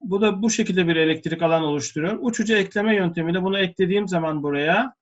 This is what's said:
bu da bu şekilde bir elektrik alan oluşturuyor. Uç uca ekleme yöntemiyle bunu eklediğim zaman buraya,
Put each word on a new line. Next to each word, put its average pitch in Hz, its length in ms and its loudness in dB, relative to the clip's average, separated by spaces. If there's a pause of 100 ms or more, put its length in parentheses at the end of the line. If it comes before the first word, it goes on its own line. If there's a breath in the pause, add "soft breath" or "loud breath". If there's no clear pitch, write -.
bu 196 200 -2
da 208 220 2
bu 226 80 2
şekilde 185 380 0
bir 165 80 2
elektrik 160 460 0
alan 165 200 2
oluşturuyor. 151 580 -4
Uç 240 200 -2
uca 220 160 2
ekleme 208 400 0
yöntemiyle 170 460 0
bunu 196 160 0
eklediğim 190 500 0
zaman 160 340 -2
buraya, 156 600 0